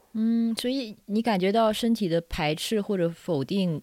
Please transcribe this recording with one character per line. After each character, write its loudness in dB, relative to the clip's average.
嗯， 0
所 -6
以 -6
你 0
感 2
觉 4
到 4
身 0
体 0
的 2
排 -2
斥 -2
或 -2
者 2
否 -2
定 0